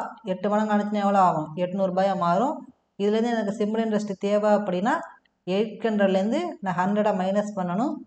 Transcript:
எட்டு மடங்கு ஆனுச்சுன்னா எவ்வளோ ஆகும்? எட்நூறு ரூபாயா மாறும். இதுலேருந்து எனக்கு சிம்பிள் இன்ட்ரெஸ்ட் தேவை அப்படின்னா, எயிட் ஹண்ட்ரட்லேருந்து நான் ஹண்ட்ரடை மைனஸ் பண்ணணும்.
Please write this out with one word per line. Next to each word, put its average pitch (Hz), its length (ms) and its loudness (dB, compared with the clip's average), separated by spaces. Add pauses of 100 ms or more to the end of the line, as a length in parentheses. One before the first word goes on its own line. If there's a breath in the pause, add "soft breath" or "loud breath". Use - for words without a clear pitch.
(340)
எட்டு 185 180 -2
மடங்கு 214 240 2
ஆனுச்சுன்னா 208 300 0
எவ்வளோ 202 240 4
ஆகும்? 156 200 -2 (160)
எட்நூறு 185 280 -2
ரூபாயா 190 200 2 (120)
மாறும். 202 300 2 (480)
இதுலேருந்து 220 320 2
எனக்கு 202 260 -2
சிம்பிள் 220 240 0
இன்ட்ரெஸ்ட் 208 280 -2 (120)
தேவை 208 340 2
அப்படின்னா, 196 340 0 (640)
எயிட் 220 320 -2
ஹண்ட்ரட்லேருந்து 208 540 2 (240)
நான் 175 160 -2
ஹண்ட்ரடை 208 400 2
மைனஸ் 202 380 0
பண்ணணும். 202 340 -2 (140)